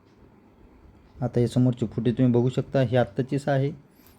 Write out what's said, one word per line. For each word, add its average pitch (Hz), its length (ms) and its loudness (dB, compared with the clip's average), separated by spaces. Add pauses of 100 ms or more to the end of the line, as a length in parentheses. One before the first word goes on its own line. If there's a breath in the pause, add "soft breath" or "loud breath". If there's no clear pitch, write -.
(1200)
आता 123 180 -2
हे 120 80 4
समोरची 123 400 2
फुटेज 117 300 -2
तुम्ही 127 160 4
बघू 120 160 2
शकता, 131 320 -2
ही 123 160 0
आत्ताचीच 131 500 -2
आहे 139 240 0 (480 soft breath)